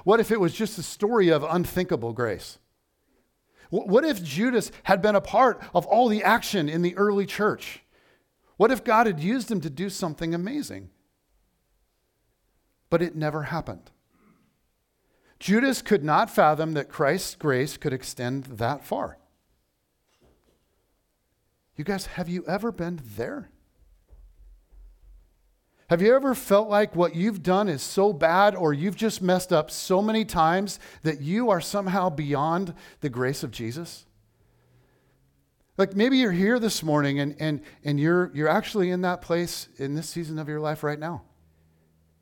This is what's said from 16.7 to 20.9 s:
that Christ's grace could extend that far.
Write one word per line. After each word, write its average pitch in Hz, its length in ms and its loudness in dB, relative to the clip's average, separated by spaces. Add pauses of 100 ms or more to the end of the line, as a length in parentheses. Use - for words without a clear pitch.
that 143 140 -4
Christ's 160 480 -2
grace 135 420 -2
could 139 160 -4
extend 131 500 -6
that 127 420 -6
far. - 320 -6 (2500)